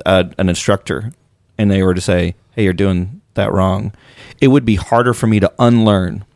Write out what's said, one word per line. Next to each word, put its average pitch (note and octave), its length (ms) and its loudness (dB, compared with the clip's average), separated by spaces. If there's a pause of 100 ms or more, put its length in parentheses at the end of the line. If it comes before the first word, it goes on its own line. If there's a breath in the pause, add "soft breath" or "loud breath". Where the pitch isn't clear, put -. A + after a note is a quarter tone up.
a, F#2 320 2
an F#2+ 100 0
instructor G2 640 -4 (460)
and G#2 140 2
they G2 100 2
were F#2 140 2
to F#2 60 -6
say, F2+ 340 -2 (160)
"Hey, A2 140 -2
you're F#2 80 2
doing F#2+ 480 -2 (120)
that G2+ 180 -2
wrong," G2 400 -2 (480 loud breath)
it C#3 100 4
would C#3 160 2
be A2 100 2
harder A#2+ 400 0
for - 100 -6
me G#2+ 140 2
to F#2+ 180 2
unlearn G#2+ 640 2 (120)